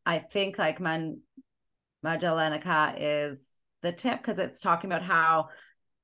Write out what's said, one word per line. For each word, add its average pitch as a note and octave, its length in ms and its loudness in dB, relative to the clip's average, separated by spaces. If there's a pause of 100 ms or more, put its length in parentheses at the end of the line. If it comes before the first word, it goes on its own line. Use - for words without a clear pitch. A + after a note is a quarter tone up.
I E3+ 140 2
think, G3 360 -2
like, D#3 240 0
Man-, D#3+ 400 -4 (840)
Magellanica D#3+ 920 2
is D3 520 -2 (320)
the F3 100 0
tip A#3+ 300 -4
'cause F#3+ 160 -2
it's - 220 -4
talking F3+ 300 0
about E3+ 120 -2
how D#3+ 460 4 (560)